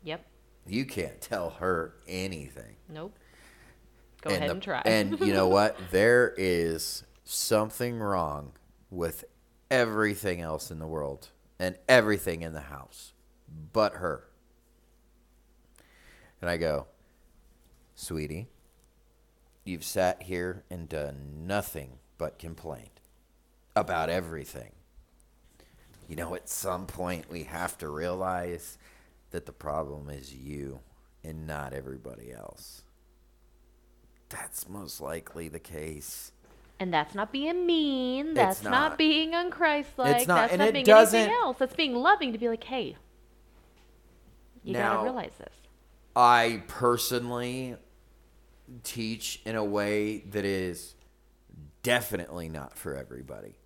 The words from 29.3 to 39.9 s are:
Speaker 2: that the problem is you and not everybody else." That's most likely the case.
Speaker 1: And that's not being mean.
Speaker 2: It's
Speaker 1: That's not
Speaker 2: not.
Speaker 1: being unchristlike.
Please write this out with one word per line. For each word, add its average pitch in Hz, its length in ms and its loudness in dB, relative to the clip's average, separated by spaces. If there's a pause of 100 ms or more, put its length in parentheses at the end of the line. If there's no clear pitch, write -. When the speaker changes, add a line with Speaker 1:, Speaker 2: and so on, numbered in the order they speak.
Speaker 2:
that - 160 -8
the 76 60 -18
problem 73 580 -6
is 69 240 -14
you 67 460 -10 (440)
and 80 220 -12
not 73 260 -8
everybody 64 600 -14
else." 50 500 -18 (1500)
That's - 380 -12
most 95 320 -12
likely 80 480 -8
the 80 120 -10
case. 78 720 -10 (480)
Speaker 1:
And 185 120 -4
that's 156 220 0
not 202 180 -4
being 330 340 -2
mean. 285 640 0
Speaker 2:
It's 320 60 -4
Speaker 1:
That's 196 300 2
not 208 60 -2
Speaker 2:
not. 277 280 2
Speaker 1:
being 311 340 2
unchristlike. 302 840 2